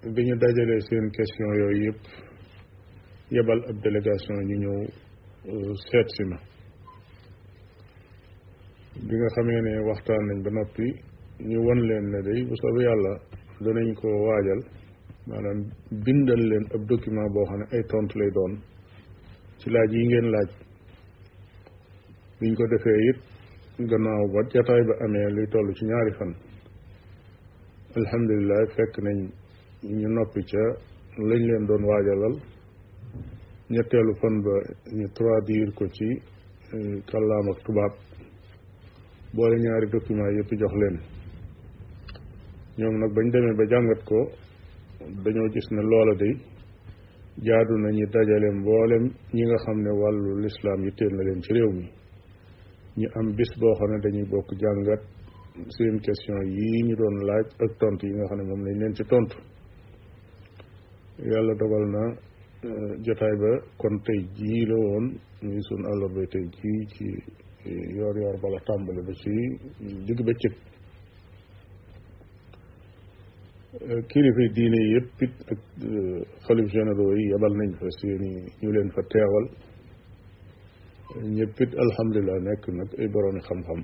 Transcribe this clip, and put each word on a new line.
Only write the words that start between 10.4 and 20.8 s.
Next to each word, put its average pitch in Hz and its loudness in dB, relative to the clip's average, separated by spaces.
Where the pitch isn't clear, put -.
ba 98 -4
noppi, 107 -4
ñu 113 -4
won 120 4
leen 110 0
ne 101 -2
day, 104 -2
bu 123 -6
soobee 120 0
Yàlla, 107 2
danañ 113 0
ko 107 -6
waajal, 104 2
maanaam 104 -6
bindal 120 4
leen 107 2
ab 107 -6
document 110 0
boo 101 2
xam 98 -6
ne 104 -6
ay 117 -2
tontu 107 -2
lay 104 2
doon 95 0
ci - -14
laaj 113 4
yi 117 2
ngeen 120 4
laaj. 104 0